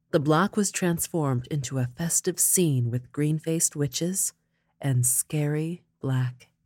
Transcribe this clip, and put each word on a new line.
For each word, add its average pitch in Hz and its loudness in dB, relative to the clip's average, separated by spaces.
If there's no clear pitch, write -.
the 160 4
block 151 2
was 202 0
transformed 156 0
into 135 -4
a 127 0
festive 170 -2
scene 135 2
with 123 -6
green-faced 156 0
witches 165 -2
and 127 0
scary 151 -2
black 131 -4